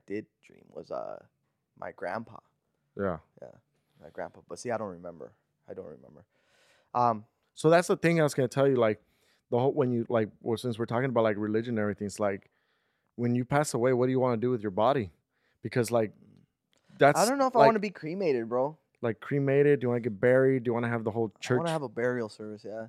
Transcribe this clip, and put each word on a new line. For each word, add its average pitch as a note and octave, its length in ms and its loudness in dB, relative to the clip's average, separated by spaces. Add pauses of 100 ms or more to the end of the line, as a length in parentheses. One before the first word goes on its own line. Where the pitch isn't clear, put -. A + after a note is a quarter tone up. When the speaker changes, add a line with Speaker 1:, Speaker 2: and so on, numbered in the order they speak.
Speaker 1:
did G#2 200 -10 (160)
dream - 280 -20
was, E2+ 200 -16
uh, G1+ 320 -12 (560)
my F2+ 140 -12
grandpa. A2 460 -10 (580)
Speaker 2:
Yeah. F#2 220 -4 (240)
Speaker 1:
Yeah, B1+ 100 -20 (480)
my D#2+ 100 -20
grandpa. F2 380 -14
But F2+ 100 -14
see, B2 120 -10
I A2 80 -4
don't G#2+ 140 -8
remember. E2+ 400 -16 (360)
I G2 60 -14
don't F#2+ 120 -14
remember. C2+ 380 -20 (680)
Um, A#2 320 2 (280)
Speaker 2:
So - 140 2
that's E3+ 200 6
the F#3 80 2
thing E3+ 240 2
I - 20 4
was D3 100 2
gonna B2+ 160 0
tell C3+ 180 2
you. C3+ 100 2
Like, A2 260 2 (480)
the A#2+ 80 0
whole, C3+ 140 2
when C3 200 0
you, A#2 160 -2
like, A2 220 0 (100)
well, A#2 160 -2
since A#2 220 -6
we're A#2 80 -4
talking B2 240 -2
about, A#2 140 2
like, G#2+ 120 0
religion A2 380 -4
and A2 60 -2
everything, G#2 260 -4
it's - 140 -12
like, G2 300 -4 (680)
when A#2+ 180 -2
you B2 100 -2
pass D3 300 -2
away, B2+ 180 2
what B2+ 140 2
do C3 60 0
you C3 80 0
wanna B2 180 0
do B2 120 -2
with A#2 120 -4
your G#2 80 -4
body? G#2+ 420 0 (500)
Because, A#2 280 -4
like, A2+ 240 0 (840)
that's D3 200 6
Speaker 1:
I F#3+ 100 4
don't C#4 100 0
know C4 100 2
if B3+ 60 -4
I - 60 6
Speaker 2:
like - 80 12
Speaker 1:
wanna A3 120 4
be G3+ 100 -4
cremated, D#3 580 -4
bro. C3 300 -2 (240)
Speaker 2:
Like, A2+ 180 -2
cremated? C#3 600 2
Do B2 40 -6
you B2 60 0
wanna A#2+ 100 0
get A2 180 -6
buried? C3 460 4
Do A#2+ 60 -2
you - 40 -2
wanna A#2+ 140 -2
have A#2 160 -4
the A2 60 0
whole A2+ 160 -2 (240)
Speaker 1:
I B2 40 4
wanna D3+ 100 0
Speaker 2:
church? E3+ 60 -2
Speaker 1:
have D#3+ 120 -4
a B2+ 60 -8
burial A#2 420 -4
service, G#2+ 340 -16
yeah. A2 240 -12